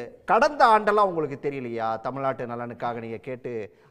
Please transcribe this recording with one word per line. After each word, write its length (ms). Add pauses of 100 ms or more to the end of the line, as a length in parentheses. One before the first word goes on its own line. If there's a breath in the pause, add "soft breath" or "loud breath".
(260)
"கடந்த 400
ஆண்டெல்லாம் 400
உங்களுக்கு 440
தெரியலையா? 500
தமிழ்நாட்டு 460
நலனுக்காக 540
நீங்க 180
கேட்டு, 600 (140 soft breath)